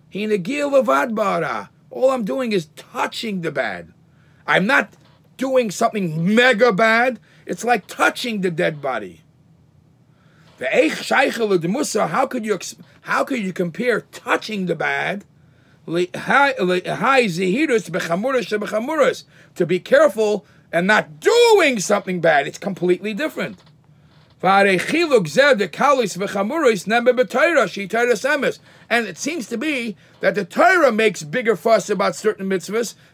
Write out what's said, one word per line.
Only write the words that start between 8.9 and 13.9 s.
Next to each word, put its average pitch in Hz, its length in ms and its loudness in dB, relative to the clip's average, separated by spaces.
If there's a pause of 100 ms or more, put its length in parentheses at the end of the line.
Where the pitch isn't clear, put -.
The 123 80 -6
eich 233 240 2
shaycha 233 580 -2
l'demusa, 196 600 0
how 233 180 0
could 247 180 -6
you 214 100 -2
ex-, - 220 -12 (260)
how 269 220 -2
could 269 140 -6
you 190 140 -4
compare 185 500 -2 (100)